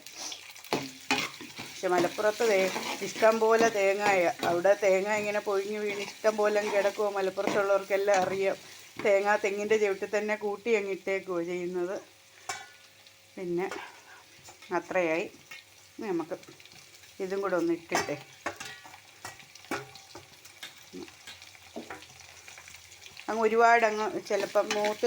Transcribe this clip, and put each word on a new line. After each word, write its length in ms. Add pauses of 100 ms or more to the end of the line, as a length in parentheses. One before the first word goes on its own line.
(1600)
പക്ഷെ 340
മലപ്പുറത്ത് 560
തേ-, 200 (360)
ഇഷ്ടം 360
പോലെ 260 (100)
തേങ്ങയാ. 540 (180)
അവിടെ 220 (120)
തേങ്ങ 240 (140)
ഇങ്ങനെ 260
പൊഴിഞ്ഞ് 360
വീണ് 240
ഇഷ്ടം 320
പോലെ 200
അങ്ങ് 160
കിടക്കുവാ. 420
മലപ്പുറത്തുള്ളവർക്കെല്ലാം 1040
അറിയാം. 340 (460)
തേങ്ങ 240 (160)
തെങ്ങിൻ്റെ 380
ചുവട്ടിൽ 340
തന്നെ 260
കൂട്ടി 360
അങ്ങ് 180
ഇട്ടേക്കുവാ 440 (100)
ചെയ്യുന്നത്. 460 (1400)
പിന്നെ 320 (1120)
അത്രയായി. 480 (680)
ഇനി 160
നമുക്ക് 240 (880)
ഇതും 200
കൂടെ 160
ഒന്ന് 180
ഇട്ടിട്ടെ. 380 (4000)
അങ്ങ് 180
ഒരുപാട് 440
അങ്ങ് 160 (220)
ചിലപ്പം 460
മൂത്ത് 320